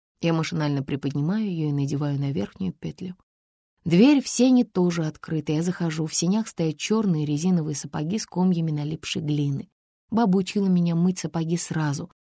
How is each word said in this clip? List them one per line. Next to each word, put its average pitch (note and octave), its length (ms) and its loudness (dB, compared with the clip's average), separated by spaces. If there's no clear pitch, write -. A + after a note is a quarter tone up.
Я E3 140 0
машинально D3+ 500 0
приподнимаю C#3+ 640 -2
ее E3 240 -2
и - 20 0
надеваю C#3+ 480 -2
на C#3 140 -2
верхнюю F#3+ 400 -6
петлю. F3+ 420 -10
Дверь B3 360 6
в - 60 -6
сени B3 360 4
тоже F3 420 0
открыта. D#3 480 -4
Я D#3 100 0
захожу. E3 440 -2
В D3+ 60 -8
сенях G#3 360 0
стоят D#3+ 260 -2
черные F#3+ 500 0
резиновые D#3 480 0
сапоги D#3 460 -4
с - 60 -6
комьями F3 460 0
налипшей D3 500 -4
глины. D3 480 -2
Баба G3+ 300 2
учила G3 280 -2
меня F3 260 2
мыть F3 260 2
сапоги E3 360 -4
сразу, D#3 560 -4